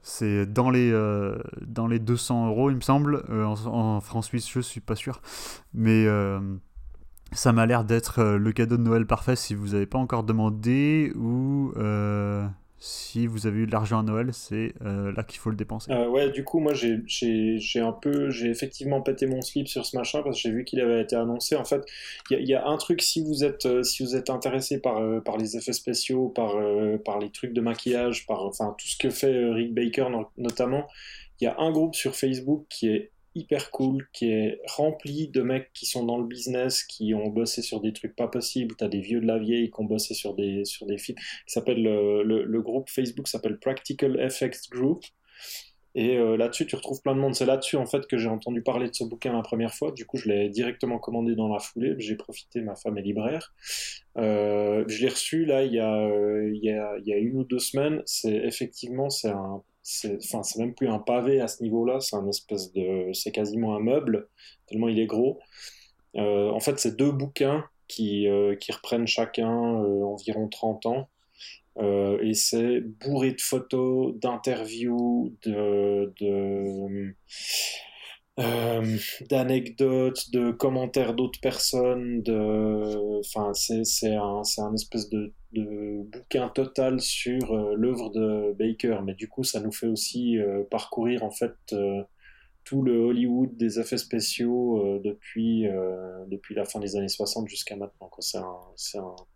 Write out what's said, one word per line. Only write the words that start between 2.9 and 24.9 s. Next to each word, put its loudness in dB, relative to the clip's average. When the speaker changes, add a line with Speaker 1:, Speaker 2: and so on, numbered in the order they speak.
Speaker 1:
Euh, 2
en, 0
en 2
francs -4
suisses, -4
je -2
suis -8
pas -2
sûr. -6
Mais, 6
euh, 4
ça 6
m'a 8
l'air 4
d'être, 2
euh, 6
le 4
cadeau 4
de 4
Noël 6
parfait 2
si -2
vous -2
avez 2
pas -2
encore 0
demandé 4
ou, 0
euh, 0
si -4
vous -2
avez 2
eu 4
de -2
l'argent 2
à 2
Noël, 0
c'est, -4
euh, -2
là -4
qu'il -14
faut -2
le 0
dépenser. -6
Speaker 2:
Euh, 2
ouais, 4
du -4
coup, 0
moi, 2
j'ai, 2
j'ai, 2
j'ai -2
un 2
peu, 0
j'ai 0
effectivement -2
pété 0
mon 0
slip -2
sur -4
ce -6
machin -2
parce -2
que -4
j'ai 0
vu -2
qu'il -4
avait 4
été 0
annoncé. 0
En 0
fait, 2
il 6
y 4
a, 0
il -2
y 6
a 2
un 2
truc, 0
si 0
vous 0
êtes, -2
euh, 4
si -2
vous -2
êtes 0
intéressé -2
par, 2